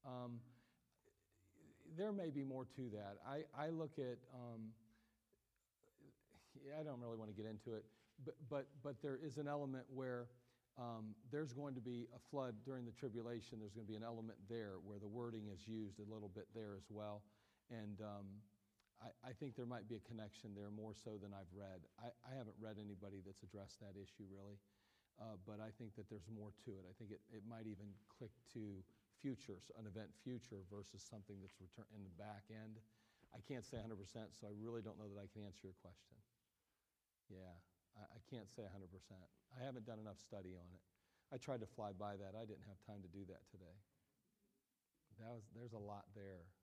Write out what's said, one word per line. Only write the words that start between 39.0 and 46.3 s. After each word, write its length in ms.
I 80
haven't 240
done 160
enough 160
study 400
on 160
it. 80
I 80
tried 240
to 80
fly 240
by 240
that. 160
I 80
didn't 240
have 160
time 160
to 160
do 160
that 160
today. 320
That 80
was, 240
there's 160
a 80
lot 400
there. 320